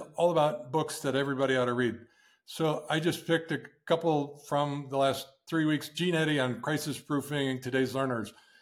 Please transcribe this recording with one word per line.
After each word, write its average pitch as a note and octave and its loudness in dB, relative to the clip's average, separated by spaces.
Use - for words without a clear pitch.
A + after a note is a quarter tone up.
all F3 4
about D3+ 0
books D#3 -2
that C3 0
everybody C3+ 2
ought B2 4
to B2 2
read. A#2+ 0
So D#3 -2
I D#3 2
just E3 -2
picked E3 0
a C#3+ -2
couple D#3 0
from C#3+ -2
the C#3 -2
last C3+ 2
three D#3+ 2
weeks. D3+ 0
Gene F3 0
Eddy D3+ 2
on B2+ 0
crisis D3 -2
proofing C#3 -2
today's B2+ 0
learners. B2 -2